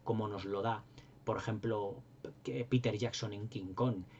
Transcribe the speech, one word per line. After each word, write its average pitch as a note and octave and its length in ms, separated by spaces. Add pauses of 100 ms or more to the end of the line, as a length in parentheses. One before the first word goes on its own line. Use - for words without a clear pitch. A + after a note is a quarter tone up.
como A2 240
nos G2 200
lo G2 160
da, A2 200 (420)
por G#2+ 120
ejemplo, G#2+ 580 (480)
que C3 220
Peter A#2+ 340
Jackson A2+ 340
en G#2 140
King F#2 280
Kong, A#2+ 280 (180)